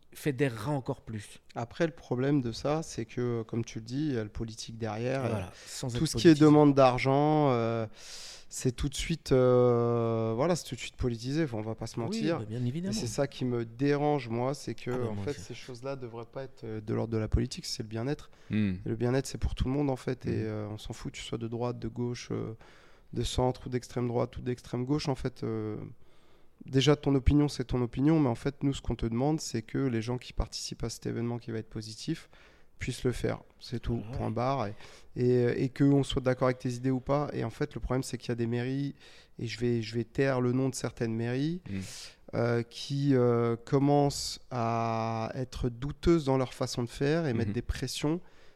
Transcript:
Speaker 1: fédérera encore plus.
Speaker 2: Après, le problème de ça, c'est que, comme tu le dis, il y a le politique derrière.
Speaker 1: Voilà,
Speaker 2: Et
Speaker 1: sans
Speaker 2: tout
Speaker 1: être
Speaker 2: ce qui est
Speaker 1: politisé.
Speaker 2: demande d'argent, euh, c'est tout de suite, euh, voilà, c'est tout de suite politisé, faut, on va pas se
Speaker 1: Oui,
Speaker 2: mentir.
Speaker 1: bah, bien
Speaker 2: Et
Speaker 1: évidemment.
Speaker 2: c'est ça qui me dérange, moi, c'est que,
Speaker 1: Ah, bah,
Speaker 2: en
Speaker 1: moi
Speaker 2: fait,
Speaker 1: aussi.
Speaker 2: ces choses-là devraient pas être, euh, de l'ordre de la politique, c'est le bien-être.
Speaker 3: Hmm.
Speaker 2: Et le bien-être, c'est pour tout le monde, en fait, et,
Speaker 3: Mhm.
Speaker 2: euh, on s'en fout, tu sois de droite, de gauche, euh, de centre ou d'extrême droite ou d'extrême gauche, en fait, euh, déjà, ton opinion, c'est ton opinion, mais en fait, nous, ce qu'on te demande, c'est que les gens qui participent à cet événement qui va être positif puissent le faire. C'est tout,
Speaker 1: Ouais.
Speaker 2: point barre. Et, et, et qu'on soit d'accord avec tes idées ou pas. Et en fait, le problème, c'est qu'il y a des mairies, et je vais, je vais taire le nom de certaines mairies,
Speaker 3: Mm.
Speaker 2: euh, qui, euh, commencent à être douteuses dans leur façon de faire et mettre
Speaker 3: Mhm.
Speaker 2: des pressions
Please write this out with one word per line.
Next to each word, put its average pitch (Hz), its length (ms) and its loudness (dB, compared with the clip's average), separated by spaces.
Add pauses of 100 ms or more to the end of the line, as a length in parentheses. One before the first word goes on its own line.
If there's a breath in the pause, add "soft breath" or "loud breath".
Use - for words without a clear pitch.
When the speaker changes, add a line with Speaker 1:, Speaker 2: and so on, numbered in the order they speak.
(140)
Speaker 1:
fédérera 127 580 -2
encore 135 300 -4
plus. 110 360 -10 (160)
Speaker 2:
Après, 123 320 -4
le 156 60 -2
problème 139 480 0
de 120 120 0
ça, 151 300 -2
c'est - 220 -8
que, 120 380 -2
comme 113 220 -2
tu - 160 -10
le 110 40 -10
dis, 131 240 -4
il 139 60 0
y 117 40 -2
a 110 60 -2
le 104 60 -8
politique 113 480 -8
derrière. 113 500 -2
Speaker 1:
Voilà, 101 200 -4
Speaker 2:
Et - 20 -16 (160)
Speaker 1:
sans - 220 -8
Speaker 2:
tout 117 100 -4
Speaker 1:
être 156 80 2
Speaker 2:
ce 139 100 -2
qui 120 120 8
est - 20 12
Speaker 1:
politisé. 151 160 10
Speaker 2:
demande 147 280 10
d'argent, 135 760 6
euh, 113 360 2 (680 loud breath)
c'est - 180 0
tout 147 180 -2
de - 40 -8
suite, - 380 -4
euh, 120 1040 4
voilà, 160 200 2
c'est - 80 -6
tout - 100 -10
de - 60 -8
suite - 160 -12
politisé, 127 500 -2
faut, 117 100 -4
on 107 60 -4
va 110 120 -4
pas 117 120 -8
se - 120 -12
Speaker 1:
Oui, 117 60 -2
Speaker 2:
mentir. 170 360 -2
Speaker 1:
bah, 113 60 -8
bien 113 160 -6
Speaker 2:
Et 120 60 0
Speaker 1:
évidemment. 170 240 -4
Speaker 2:
c'est 214 140 -2
ça 139 200 -2
qui - 200 -6
me 120 180 -2
dérange, 143 640 0
moi, 120 260 0
c'est 127 200 -8
que, - 160 -8
Speaker 1:
Ah, 127 80 -2
bah, 123 120 -2
Speaker 2:
en 107 40 -6
Speaker 1:
moi 101 100 -6
Speaker 2:
fait, 98 60 -2
Speaker 1:
aussi. - 100 -6
Speaker 2:
ces 104 140 -12
choses-là 127 420 -10
devraient 117 340 -10
pas 139 140 -10
être, - 200 -14
euh, 110 180 -6
de 110 120 -4
l'ordre 117 180 0
de 110 60 2
la 110 100 0
politique, 120 360 0
c'est - 180 -6
le 110 60 -12
bien-être. 117 420 -6 (200 soft breath)
Speaker 3:
Hmm. 104 240 2 (100)
Speaker 2:
Et - 60 -6
le 113 60 -2
bien-être, 123 300 0
c'est - 120 -8
pour - 160 -2
tout - 100 0
le 127 60 0
monde, 143 180 2
en 131 80 0
fait, 127 300 -6
et, 123 40 0
Speaker 3:
Mhm. 113 140 -2
Speaker 2:
euh, 107 260 -6
on 107 80 -8
s'en - 140 -10
fout, - 200 -10
tu - 100 -12
sois - 160 -6
de 117 100 -6
droite, 120 300 -4
de 117 100 -6
gauche, 120 420 -6
euh, 110 240 -4 (600 loud breath)
de 120 80 0
centre 127 440 0
ou 135 40 -10
d'extrême 123 380 -4
droite 120 280 -2
ou 127 60 -10
d'extrême 123 420 -4
gauche, 147 240 0
en 135 60 0
fait, - 300 -8
euh, 110 320 -4 (880 soft breath)
déjà, 135 280 4
ton 143 200 2
opinion, 143 340 6
c'est 135 160 -6
ton 123 160 0
opinion, 139 400 2
mais 139 80 4
en 113 60 0
fait, - 280 -6
nous, 139 120 0
ce - 80 -10
qu'on 120 140 -2
te - 100 -2
demande, 135 340 0
c'est - 220 -4
que - 160 -6
les 127 240 0
gens 120 160 -4
qui - 160 -16
participent - 500 -6
à 120 60 -4
cet - 160 -10
événement 117 320 -4
qui 117 140 -10
va 110 60 -4
être 110 120 -10
positif 107 580 -8 (500 soft breath)
puissent - 260 -4
le 123 80 2
faire. 113 280 -4 (200)
C'est - 200 -8
tout, - 140 -4
Speaker 1:
Ouais. 117 220 -6
Speaker 2:
point 113 160 -2
barre. 123 340 0
Et, 101 80 -8 (400 loud breath)
et, 123 500 4
et 135 40 2
qu'on 139 340 4
soit - 200 -2
d'accord 127 240 2
avec 127 120 2
tes 127 140 -4
idées 123 180 -2
ou 131 80 2
pas. 143 340 -2
Et 123 120 -2
en 113 60 -4
fait, - 240 -4
le 117 60 -8
problème, 127 220 0
c'est - 160 -6
qu'il - 120 -6
y - 20 0
a - 20 -2
des 117 140 0
mairies, 131 480 -2 (420 loud breath)
et 120 80 -6
je 107 140 -8
vais, 120 220 2
je 110 120 -8
vais 117 100 0
taire 135 360 0
le 123 120 2
nom 131 160 2
de 123 60 -4
certaines 117 400 -4
mairies, 131 460 -2 (100)
Speaker 3:
Mm. 98 80 -4 (560 loud breath)
Speaker 2:
euh, 117 300 2
qui, 139 500 0
euh, 120 400 4 (100)
commencent 143 760 2 (100)
à 113 840 0
être 127 320 -4
douteuses 143 560 2
dans 135 140 4
leur 127 160 0
façon - 280 -2
de 117 60 -2
faire 156 380 0
et 127 80 2
mettre 110 160 0
Speaker 3:
Mhm. 98 40 -2
Speaker 2:
des 120 80 -2
pressions - 580 -2 (360 soft breath)